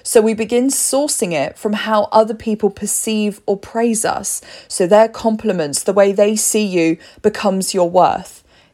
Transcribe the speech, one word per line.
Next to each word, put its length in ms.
So 180
we 140
begin 320
sourcing 680
it 240
from 160
how 380
other 240
people 340
perceive 760
or 100
praise 480
us. 360
So 180
their 220
compliments, 760
the 100
way 200
they 240
see 280
you, 340
becomes 500
your 160
worth. 540